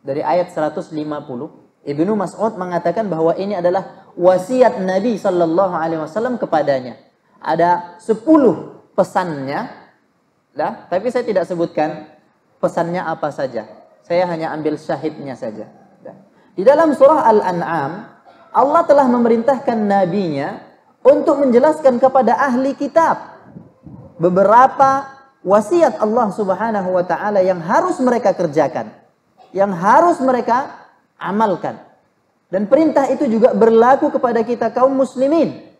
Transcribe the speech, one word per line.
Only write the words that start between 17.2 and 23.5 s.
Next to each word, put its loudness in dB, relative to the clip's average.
Al-An'am, -2
Allah 2
telah 4
memerintahkan 0
nabinya -2
untuk 4
menjelaskan 2
kepada 4
ahli 0
kitab -2